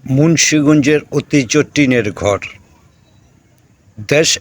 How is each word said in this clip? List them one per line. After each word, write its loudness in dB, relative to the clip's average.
মুন্সিগঞ্জের 2
ঐতিহ্য -2
টিনের 0
ঘর। -2
দেশ 2